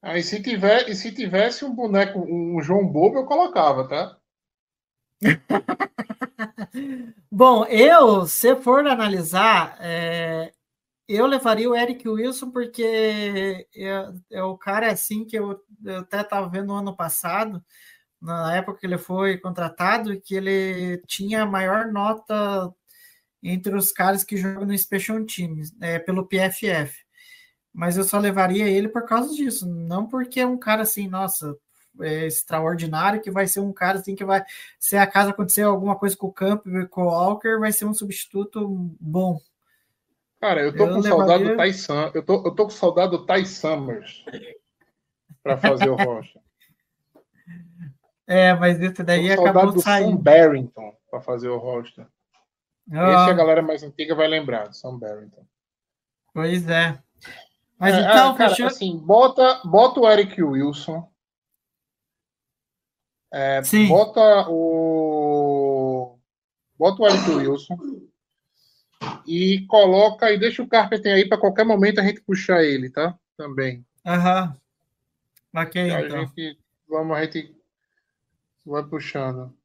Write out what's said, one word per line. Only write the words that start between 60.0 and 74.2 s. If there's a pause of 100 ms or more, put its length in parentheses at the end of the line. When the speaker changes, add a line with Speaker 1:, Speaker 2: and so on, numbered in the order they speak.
Speaker 1:
Eric
Wilson. (2250)
É,
Speaker 2:
Sim.
Speaker 1:
bota
o, (640)
bota
o
Eric
Wilson (1500)
e
coloca
e
deixa
o
Carpenter
aí
pra
qualquer
momento
a
gente
puxar
ele,
tá? (160)
Também. (200)
Speaker 2:
Aham. (1000)